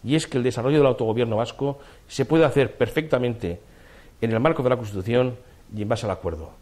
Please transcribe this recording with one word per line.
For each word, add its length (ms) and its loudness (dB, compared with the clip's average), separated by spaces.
y 140 0
es 120 0
que 100 -4
el 60 0
desarrollo 340 2
del 100 6
autogobierno 480 0
vasco 440 -4
se 160 -2
puede 220 4
hacer 320 2
perfectamente 840 -2
en 100 0
el 80 2
marco 240 2
de 60 2
la 80 2
Constitución 580 -2
y 60 -6
en 80 -6
base 160 -2
al 60 -2
acuerdo. 400 -6